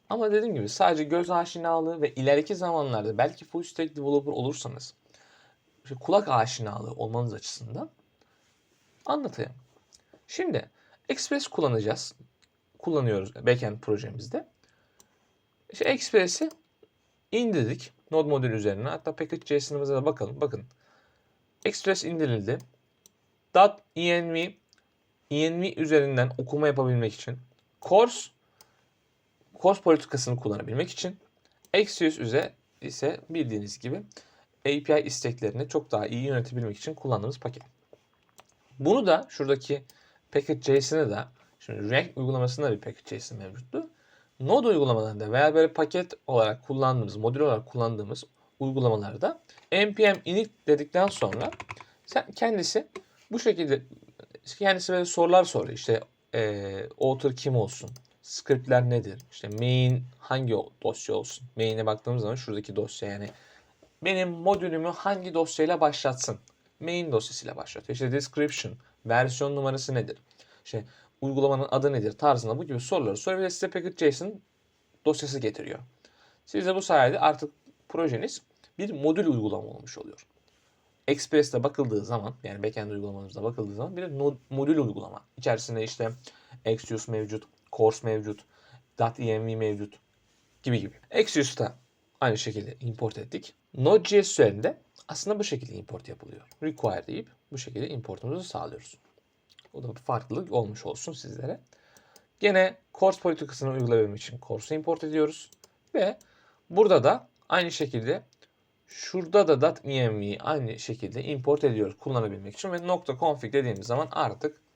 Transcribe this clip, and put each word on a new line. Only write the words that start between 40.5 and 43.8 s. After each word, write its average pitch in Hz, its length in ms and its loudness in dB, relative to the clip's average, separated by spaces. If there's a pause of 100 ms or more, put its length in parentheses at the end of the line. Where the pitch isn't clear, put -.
J 139 200 4
S'ini 147 280 0
de, 104 140 -4 (360)
şimdi 104 300 -8
React 156 280 0
uygulamasında 127 540 0
bir 104 80 -2
package - 300 -14
J - 100 -8
S - 160 -14
mevcuttu. 110 540 -10 (500)